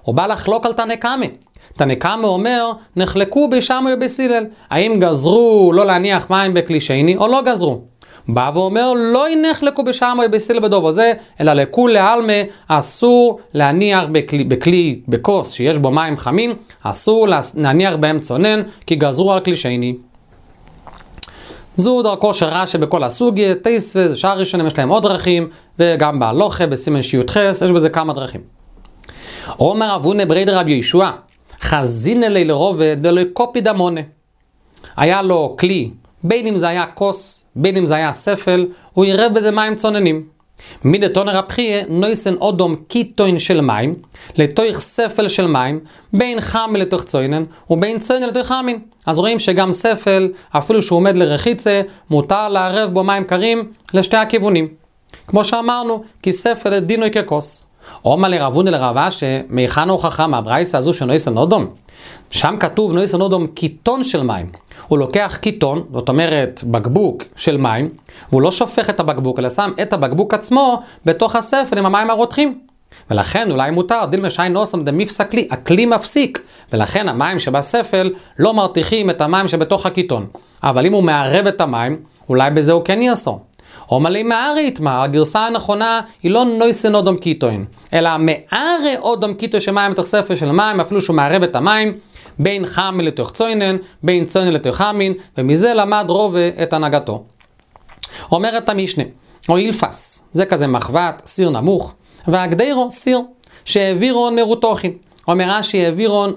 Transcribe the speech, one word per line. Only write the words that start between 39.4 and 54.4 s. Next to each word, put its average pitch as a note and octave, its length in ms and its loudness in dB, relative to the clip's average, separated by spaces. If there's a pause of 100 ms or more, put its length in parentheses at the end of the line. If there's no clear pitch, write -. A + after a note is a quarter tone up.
מים G#3+ 240 0
צוננים. G3 640 -2 (460)
מידי F#3 240 4
תנא G3 220 0
רב F#3+ 180 0
חייא G#3+ 400 -2
נויסן G3 460 0
אודום F3+ 420 0 (120)
קיטון G3+ 500 0
של D#3+ 220 0
מים, B2+ 340 0 (420)
לתוך D#3 440 0
ספל A3 480 -2
של F#3 180 0
מים, C#3+ 340 0 (320)
בין A#3 280 0
חמין A3 400 -2
לתוך F#3 220 -2
צונן, D3 420 -2 (260)
ובין G3+ 280 0
צונן B3+ 300 -2
לתוך B3 180 -4
חמין. B3+ 320 -2 (280)
אז D#3+ 120 0
רואים A3 200 0
שגם F#3 340 0
ספל, G3 600 2 (180)
אפילו G#3 320 2
שהוא F3+ 140 0
עומד F#3 200 4
לרחיצה, G3 640 2 (280)
מותר F#3+ 380 0
לערב G3 420 -2
בו F#3 140 0
מים G3 200 0
קרים A3 480 -2 (220)
לשתי F#3+ 220 2
הכיוונים. G#3+ 520 0 (580)